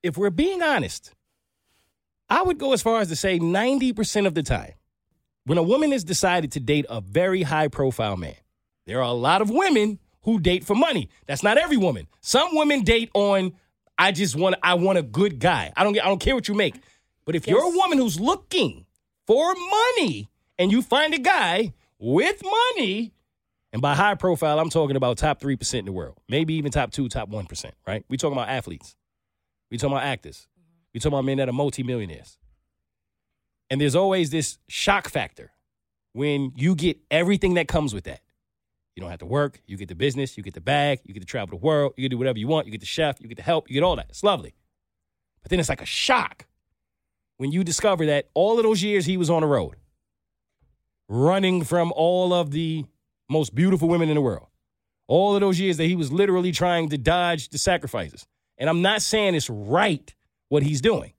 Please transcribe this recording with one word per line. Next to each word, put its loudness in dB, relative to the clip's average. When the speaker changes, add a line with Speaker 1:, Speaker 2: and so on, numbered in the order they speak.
Speaker 1:
if -4
we're 2
being 0
honest, -2
I 4
would 0
go 0
as 0
far 2
as -2
to -6
say 0
ninety 0
percent 0
of 0
the -2
time, -6
when 0
a 2
woman 2
has -2
decided 0
to -6
date 0
a -6
very 0
high-profile -2
man, -10
there -4
are 0
a -2
lot 2
of -2
women 2
who 0
date 2
for -2
money. 0
That's -6
not 4
every -2
woman. -2
Some 0
women 2
date 2
on, 2
"I 4
just 0
want, 2
I 4
want 2
a -2
good 0
guy. 0
I 2
don't 2
get, 0
I 2
don't 0
care 0
what -4
you -4
make." 0
But -4
if -4
you're 4
a 2
Speaker 2:
Yes. -2
Speaker 1:
woman 4
who's 0
looking -2
for 4
money 0
and 2
you 4
find 2
a -2
guy 2
with 2
money, -2
and -6
by 0
high 2
profile, 0
I'm -2
talking 0
about 0
top 0
three -4
percent -6
in -10
the -8
world, -8
maybe -2
even -4
top -2
two, -4
top -8
one -8
percent, -14
right? -8
We -4
talking -2
about -4
athletes. -10
We -10
talking -2
about -2
actors. -10
We -8
talking 0
about 0
men 0
that 0
are -4
multimillionaires. -6
And -2
there's 2
always 2
this -4
shock 0
factor -8
when -2
you 2
get -2
everything 2
that 0
comes 0
with -10
that. -14
You -16
don't -12
have -14
to -16
work. -4
You -14
get -12
the -14
business. -2
You -14
get -14
the -14
bag. 0
You -18
get -14
to -16
travel -8
the -10
world. 2
You -6
can -2
do -4
whatever -2
you -4
want. 0
You -14
get -12
the -18
chef. -2
You -20
get -16
the -18
help. 0
You -8
get 2
all 2
that. -10
It's -12
lovely. 0
But -6
then 2
it's -2
like -4
a -14
shock -2
when -4
you 2
discover 0
that 0
all 4
of 2
those 2
years 0
he -2
was 0
on 2
the 2
road, 0
running 2
from 0
all 2
of 0
the -4
most 0
beautiful 2
women 2
in 2
the 2
world, -2
all 4
of 2
those 2
years 2
that 0
he 2
was -2
literally 2
trying 0
to -4
dodge 0
the -10
sacrifices. -4
And -2
I'm 2
not 2
saying 0
it's -2
right -2
what 2
he's -2
doing. 0